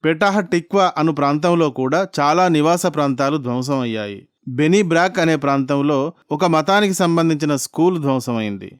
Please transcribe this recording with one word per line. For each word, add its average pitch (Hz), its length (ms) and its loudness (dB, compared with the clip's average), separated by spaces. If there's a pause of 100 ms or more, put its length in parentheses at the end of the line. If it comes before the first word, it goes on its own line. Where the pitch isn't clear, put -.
పెటాహ్ 196 380 2 (100)
టిక్వా 180 340 0 (140)
అను 156 200 2
ప్రాంతంలో 156 480 2 (120)
కూడా 131 200 0 (180)
చాలా 156 260 2 (120)
నివాస 165 300 2 (100)
ప్రాంతాలు 143 500 0
ధ్వంసమయ్యాయి. 120 760 -4 (380)
బెనీ 165 240 4 (100)
బ్రాక్ 180 320 2
అనే 160 200 2
ప్రాంతంలో 143 540 0 (380)
ఒక 147 100 0 (100)
మతానికి 190 460 2
సంబంధించిన 165 520 0 (120)
స్కూల్ 175 380 0
ధ్వంసమైంది. 113 680 -4 (100)